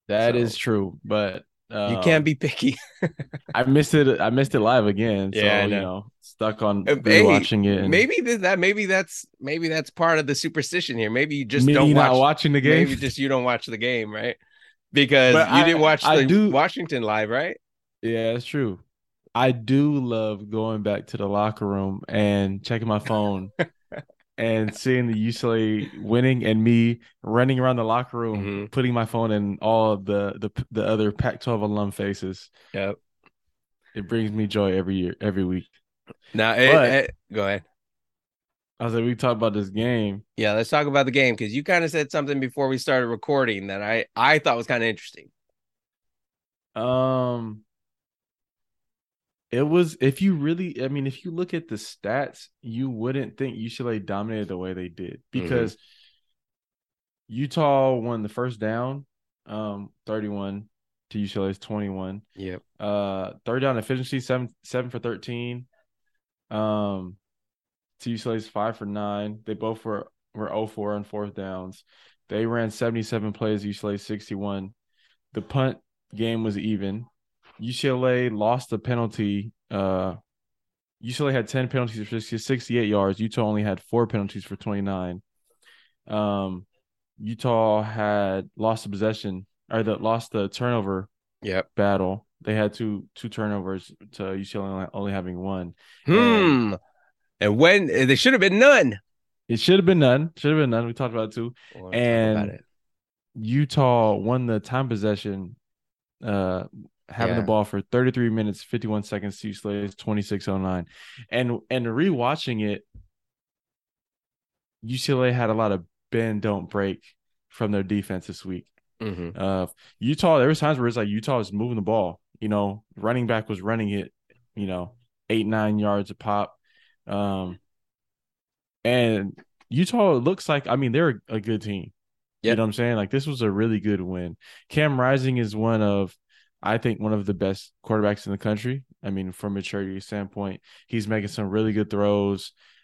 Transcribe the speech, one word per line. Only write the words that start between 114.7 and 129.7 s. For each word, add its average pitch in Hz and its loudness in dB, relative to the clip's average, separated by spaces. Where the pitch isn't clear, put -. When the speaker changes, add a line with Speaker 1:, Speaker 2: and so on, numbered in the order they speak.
Speaker 1:
U 120 -6
C 135 -2
L 127 2
A 123 2
had 120 0
a 110 0
lot 110 2
of 87 -2
bend, 113 -2
don't 101 -2
break 98 -4
from 107 -4
their 101 0
defense 95 -4
this - -14
week. 90 -10
Speaker 2:
Mm-hmm. 87 -8
Speaker 1:
Uh, 95 -2
Utah, 151 2
there 127 6
was 156 2
times 151 0
where 120 0
it's 117 0
like 107 -2
Utah 110 -2
was 98 -4
moving 117 -4
the 110 -4
ball, 95 0
you 107 -4
know, 104 -2
running 120 -2
back 110 -2
was 101 -6
running 107 -2
it, 101 -6
you 101 -6
know, 90 -8
eight, 113 0
nine 107 0
yards 101 -2
a - -12
pop. 101 -4
Um, 98 -4
and 113 0
Utah 185 2